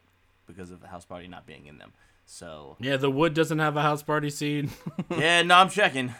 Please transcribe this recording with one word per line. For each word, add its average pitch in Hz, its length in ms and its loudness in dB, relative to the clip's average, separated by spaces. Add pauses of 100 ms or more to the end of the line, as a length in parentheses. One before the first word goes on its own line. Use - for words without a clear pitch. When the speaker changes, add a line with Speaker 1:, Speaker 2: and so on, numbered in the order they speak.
(480)
Speaker 1:
because 90 240 -16
of 87 100 -20
the - 60 -20
House 90 160 -16
Party 87 240 -16
not 87 180 -18
being 69 200 -20
in 73 140 -20
them. 50 120 -20 (360)
So 76 520 -16
Speaker 2:
Yeah, 135 180 -2
The 139 140 0
Wood 156 220 0
doesn't 156 260 0
have 151 180 0
a 147 60 0
house 147 180 0
party 151 300 -2
scene. 147 400 -4 (200)
<laughs> - 240 -8
Speaker 1:
Yeah, 170 280 4
no, 180 120 6
I'm 185 140 8
checking. 131 500 0